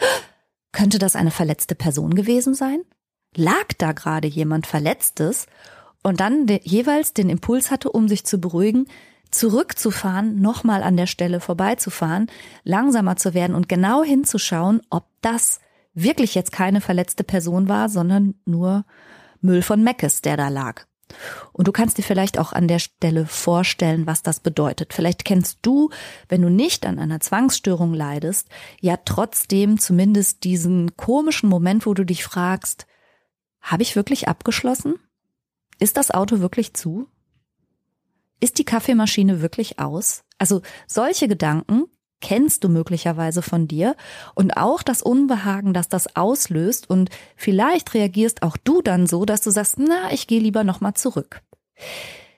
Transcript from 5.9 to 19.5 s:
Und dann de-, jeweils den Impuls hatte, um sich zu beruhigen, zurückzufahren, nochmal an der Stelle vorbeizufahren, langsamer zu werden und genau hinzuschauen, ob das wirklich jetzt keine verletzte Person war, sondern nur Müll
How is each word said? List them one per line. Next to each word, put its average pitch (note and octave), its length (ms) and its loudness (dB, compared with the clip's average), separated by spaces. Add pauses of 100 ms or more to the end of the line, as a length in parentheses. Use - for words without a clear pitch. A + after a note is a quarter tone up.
Und F#3+ 180 0
dann B3 260 2
de-, G3+ 160 2
jeweils B3+ 520 0
den F#3 160 2
Impuls A#3 420 0
hatte, C4+ 180 -4
um A3 160 2
sich G3+ 180 0
zu G3+ 140 -2
beruhigen, F#3+ 480 2 (440)
zurückzufahren, G#3 1080 0
nochmal G#3+ 440 2
an F#3 120 4
der F3 120 2
Stelle F3 320 -2
vorbeizufahren, F#3 920 -2 (320)
langsamer G#3 540 2
zu F3 180 -2
werden F3+ 220 0
und F3+ 120 0
genau G3+ 360 2
hinzuschauen, A3 840 0
ob - 200 -4 (120)
das A#3 380 0 (360)
wirklich A3 420 2
jetzt F3+ 160 -2
keine G3 280 2
verletzte F3+ 440 -2
Person F3+ 440 0
war, G#3+ 200 0
sondern G3 460 2 (100)
nur F#3 400 0 (560)
Müll F3+ 220 4